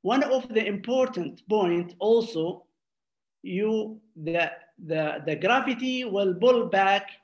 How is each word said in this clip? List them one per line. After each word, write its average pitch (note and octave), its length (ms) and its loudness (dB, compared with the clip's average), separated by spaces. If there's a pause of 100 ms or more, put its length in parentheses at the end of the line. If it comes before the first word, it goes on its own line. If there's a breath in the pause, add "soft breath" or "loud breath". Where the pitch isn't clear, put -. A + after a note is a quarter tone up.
One B3 200 2
of C4 260 0
the A3 160 0
important G#3 840 -2
point F3 500 0
also, G#3 640 0 (800)
you, G#3+ 580 -2 (140)
the, E3 380 -2 (340)
the, D#3 400 -4
the D#3 100 -2
gravity B3+ 680 0
will G3 300 0
pull A#3 320 4
back G3 440 2 (140)